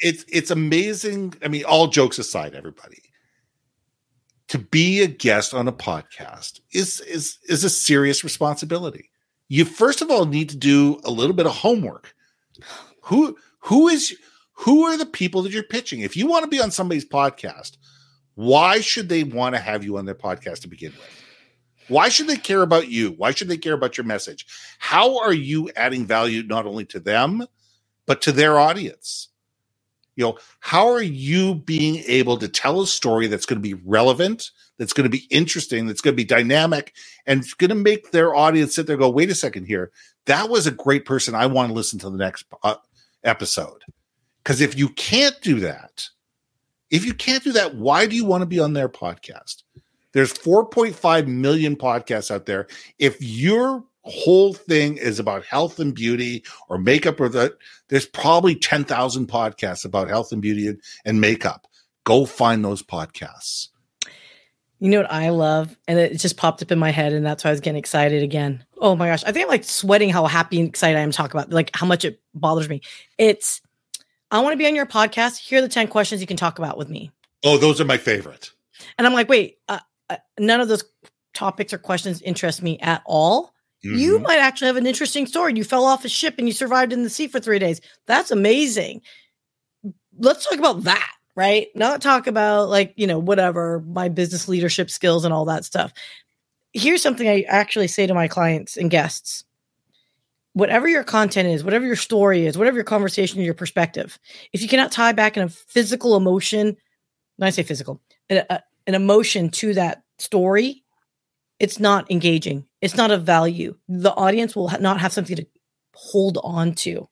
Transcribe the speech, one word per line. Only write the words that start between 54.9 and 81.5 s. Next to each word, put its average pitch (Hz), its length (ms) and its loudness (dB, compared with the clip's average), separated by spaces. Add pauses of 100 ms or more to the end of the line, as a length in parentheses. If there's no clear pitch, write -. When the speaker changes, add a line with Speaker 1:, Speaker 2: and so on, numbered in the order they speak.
Speaker 1:
is 113 240 -4
about 101 240 -4
health 160 340 -4
and 143 160 -2
beauty 120 480 -4 (260)
or 92 100 -6
makeup 143 420 2
or 127 80 2
that, 120 240 0 (340)
there's 139 200 0
probably 170 500 2
ten 147 280 -2
thousand 127 440 -2
podcasts 107 560 -4
about 95 240 -2
health 110 240 -4
and 107 100 -6
beauty 104 240 -2
and, 104 140 -6 (240)
and 107 160 0
makeup. 107 480 0 (340)
Go 123 240 6
find 113 380 0
those 101 180 -4
podcasts. - 840 -12 (1120)
Speaker 2:
You 190 80 2
know 202 140 6
what - 100 -4
I 160 160 0
love? 160 580 0
And 170 140 2
it 165 180 0
just - 180 -2
popped 165 240 0
up 165 120 -4
in 165 80 2
my 156 100 2
head, 147 220 0
and 151 120 -2
that's 151 200 -4
why 151 60 2
I - 20 2
was 143 80 -2
getting 147 180 -4
excited 147 460 0
again. 139 400 -4 (140)
Oh 190 180 4
my 170 100 0
gosh. 165 160 0
I 220 80 -4
think 320 140 -2
I'm, 523 60 -4
like, 254 120 2
sweating 202 460 2
how 170 180 2
happy 165 320 0
and 165 100 0
excited 160 300 2
I 151 40 0
am 147 100 -2
to - 40 -4
talk 147 180 -4
about, 151 160 -6
like, 165 220 0
how 175 140 -2
much 175 180 2
it 170 160 -6 (140)
bothers 156 340 -2
me. 143 120 -8 (360)
It's 214 440 2 (720)
"I 214 100 2
wanna 294 160 0
be 302 100 0
on 302 80 2
your 277 120 -2
podcast. 226 520 0
Here - 200 0
are 262 40 4
the 254 60 0
ten 226 200 -2
questions 208 320 0
you 185 60 -8
can 180 100 -6
talk 170 220 -2
about 160 200 -8
with 147 100 -10
me." 156 220 -14 (340)
Speaker 1:
Oh, 143 140 6
those 151 220 4
are 151 40 2
my 135 140 2
favorite. 101 520 -4 (480)
Speaker 2:
And 240 80 4
I'm 247 80 4
like, 233 140 2
"Wait, 233 300 2 (100)
uh, 202 120 -6 (280)
uh, 175 80 -6 (220)
none 226 220 2
of 233 80 0
those 214 160 0 (500)
topics 196 380 -6